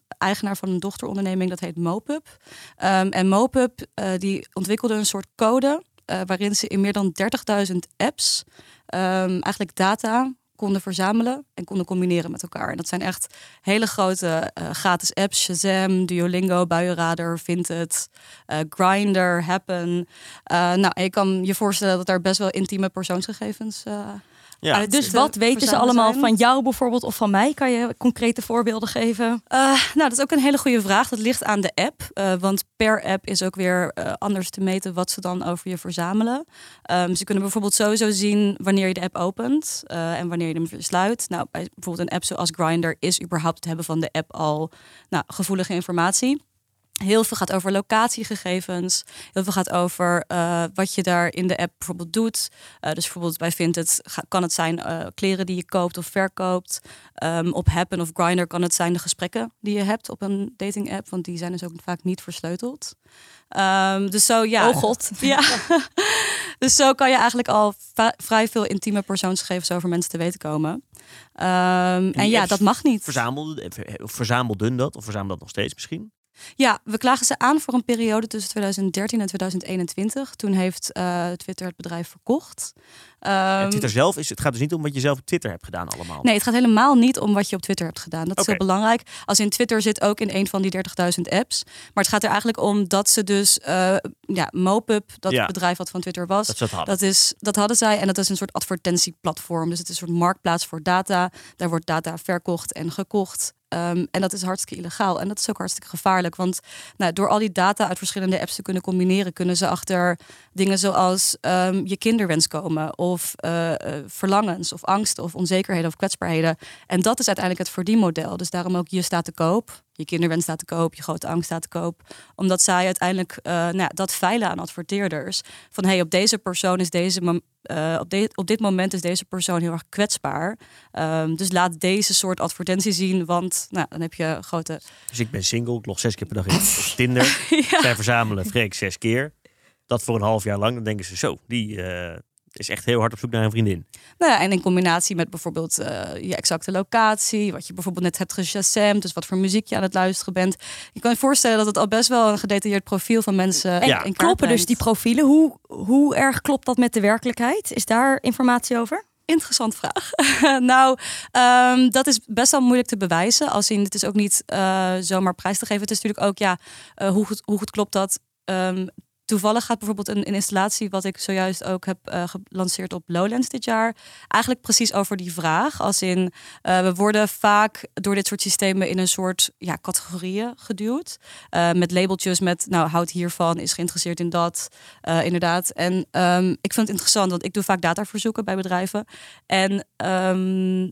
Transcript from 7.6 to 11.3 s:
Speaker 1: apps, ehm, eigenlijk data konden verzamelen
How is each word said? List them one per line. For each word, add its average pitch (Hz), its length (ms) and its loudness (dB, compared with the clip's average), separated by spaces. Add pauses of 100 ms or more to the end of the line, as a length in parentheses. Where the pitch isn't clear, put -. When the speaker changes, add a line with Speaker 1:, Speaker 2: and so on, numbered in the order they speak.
Speaker 1:
apps, - 460 -2 (420)
ehm, 185 440 0 (100)
eigenlijk - 360 -4
data 226 580 0 (220)
konden 196 260 -2
verzamelen 226 720 0